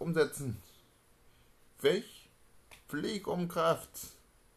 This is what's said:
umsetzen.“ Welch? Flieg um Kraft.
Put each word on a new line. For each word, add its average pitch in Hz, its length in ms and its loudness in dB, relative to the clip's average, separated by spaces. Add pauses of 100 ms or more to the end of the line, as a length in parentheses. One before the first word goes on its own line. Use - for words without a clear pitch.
umsetzen.“ 147 600 0 (1200)
Welch? 175 480 0 (600)
Flieg 196 400 -4
um 175 180 0
Kraft. 165 600 0 (480)